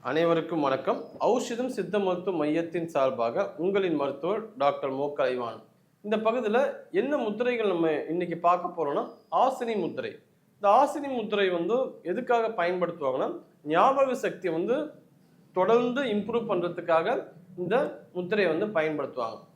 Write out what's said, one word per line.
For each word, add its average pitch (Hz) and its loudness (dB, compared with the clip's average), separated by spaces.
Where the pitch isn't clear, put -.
அனைவருக்கும் 160 0
வணக்கம். 135 0
ஔஷதம் 247 0
சித்த 185 -4
மருத்துவ 185 -2
மையத்தின் 165 -2
சார்பாக 131 0
உங்களின் 185 0
மருத்துவர் 160 -2
டாக்டர் 139 2
மோ 139 -2
கலைவாணன். 123 -2
இந்த 214 -2
பகுதியில 220 0
என்ன 240 0
முத்திரைகள் 226 -2
நம்ம 165 2
இன்னைக்கு 170 -4
பார்க்க 180 2
போறோம்னா, 165 -2
ஆசினி 233 2
முத்திரை. 139 -4
இந்த - -2
ஆசினி 285 4
முத்திரை 208 0
வந்து 180 0
எதுக்காக 226 0
பயன்படுத்துவாங்கன்னா, 175 0
ஞாபக 247 4
சக்தி 185 -4
வந்து 190 0
தொடர்ந்து 233 4
இம்ப்ரூவ் 214 0
பண்றதுக்காக 170 2
இந்த 180 -2
முத்திரையை 180 0
வந்து 180 0
பயன்படுத்துவாங்க. 139 -2